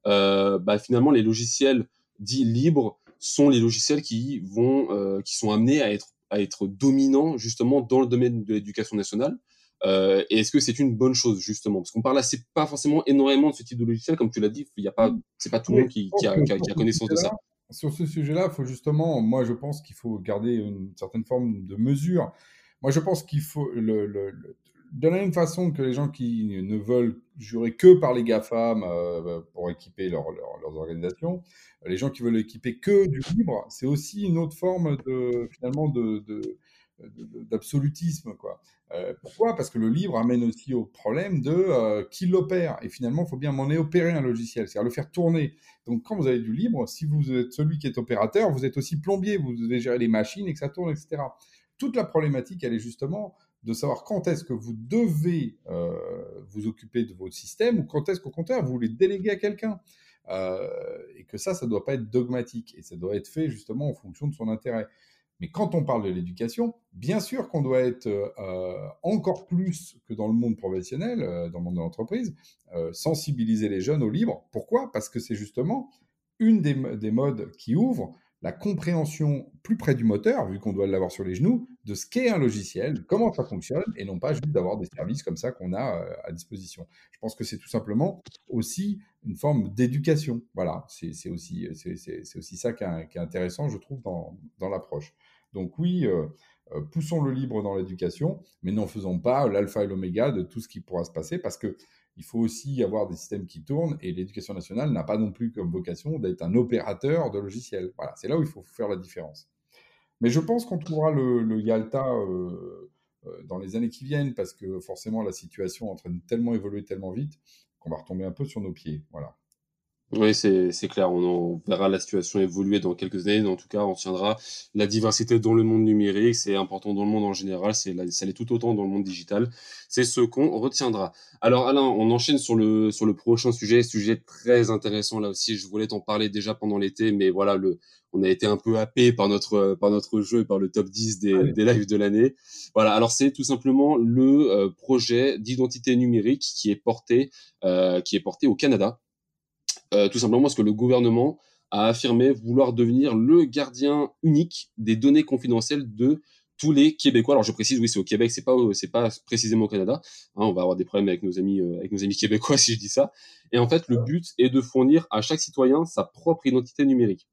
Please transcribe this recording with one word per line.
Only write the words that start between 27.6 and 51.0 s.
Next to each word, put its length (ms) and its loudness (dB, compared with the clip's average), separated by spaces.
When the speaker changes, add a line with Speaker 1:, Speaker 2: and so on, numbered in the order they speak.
Speaker 2:
que 180 12
par 180 4
les 120 0
gafam, 600 0
euh, 560 -4
pour 180 -6
équiper 380 -8
leur, 240 -4
leur, 280 -14
leurs 160 -12
organisations, 680 -6
les 100 -2
gens 140 -2
qui 120 -12
veulent 140 2
équiper 420 -6
que 280 4
du 160 -4
libre, 320 -2
c'est 180 -8
aussi 360 -4
une 140 0
autre 200 -4
forme 400 -2
de, 440 -2
finalement, 380 -4
de, 380 -2
de, 320 -10
de, 440 -18
d'absolutisme, 880 -4
quoi. 260 -14
Euh, 280 -8
pourquoi ? 340 -2
Parce 140 -6
que 80 -4
le 100 2
libre 300 0
amène 260 2
aussi 300 -4
au 100 -2
problème 560 -4
de, 100 -2
euh, 600 2
qui 160 -6
l'opère. 560 0
Et 80 -10
finalement, 340 -4
il 40 -6
faut 100 -8
bien 120 -2
mener 280 0
opérer 320 2
un 100 0
logiciel, 480 -4
c'est-à-dire 160 -4
le 60 0
faire 200 -8
tourner. 440 0
Donc, 160 -4
quand 140 -8
vous 100 0
avez 140 2
du 120 -4
libre, 340 0
si 200 -10
vous 260 0
êtes 200 -2
celui 260 0
qui 80 -6
est 100 -4
opérateur, 560 0
vous 140 -2
êtes 100 -4
aussi 240 -4
plombier, 380 -2
vous 160 -4
devez 260 -2
gérer 180 -2
les 100 2
machines 380 0
et 60 -4
que 60 -8
ça 100 -6
tourne, 220 -6
et 60 -4
cetera. 420 -8